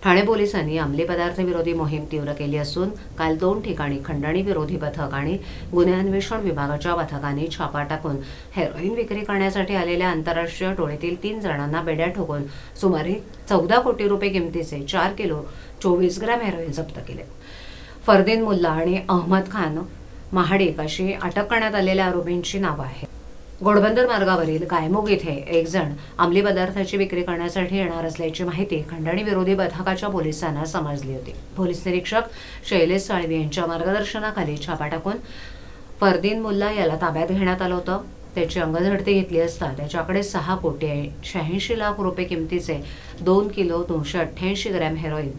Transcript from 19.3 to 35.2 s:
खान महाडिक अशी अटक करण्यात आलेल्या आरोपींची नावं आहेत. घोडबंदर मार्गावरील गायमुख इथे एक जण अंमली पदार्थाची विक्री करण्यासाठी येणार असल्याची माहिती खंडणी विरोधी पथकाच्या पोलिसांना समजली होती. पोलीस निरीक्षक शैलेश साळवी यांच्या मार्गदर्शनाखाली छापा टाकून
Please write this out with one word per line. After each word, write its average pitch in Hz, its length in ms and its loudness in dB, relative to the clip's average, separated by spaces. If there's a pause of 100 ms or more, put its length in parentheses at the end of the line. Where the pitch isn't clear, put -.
खान 160 260 -2 (540)
महाडिक 180 480 2
अशी 185 320 -2
अटक 190 380 -2
करण्यात 220 240 2
आलेल्या 190 320 2
आरोपींची 175 520 0
नावं 151 260 0
आहेत. 131 220 -8 (560)
घोडबंदर 208 440 6
मार्गावरील 180 640 2
गायमुख 180 400 2
इथे 165 220 2 (140)
एक 165 220 4
जण 165 240 0 (260)
अंमली 175 220 6
पदार्थाची 190 560 2
विक्री 190 260 0
करण्यासाठी 180 540 0
येणार 170 280 0
असल्याची 160 400 -2
माहिती 175 360 -2 (100)
खंडणी 165 320 -2
विरोधी 190 320 2
पथकाच्या 185 540 0
पोलिसांना 156 560 -2
समजली 143 500 -4
होती. - 180 -8 (240)
पोलीस 175 300 0
निरीक्षक 185 440 0 (380)
शैलेश 185 340 4
साळवी 170 380 0
यांच्या 156 260 0
मार्गदर्शनाखाली 190 920 0 (100)
छापा 156 200 -2
टाकून 170 300 -2 (840)